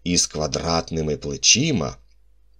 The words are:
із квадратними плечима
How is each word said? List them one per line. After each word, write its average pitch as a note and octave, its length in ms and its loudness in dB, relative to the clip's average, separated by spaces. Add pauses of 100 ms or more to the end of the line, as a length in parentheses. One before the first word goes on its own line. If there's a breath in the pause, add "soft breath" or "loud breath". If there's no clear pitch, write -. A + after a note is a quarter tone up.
із F2 220 2
квадратними D#2 920 -2
плечима D#2 800 2 (640)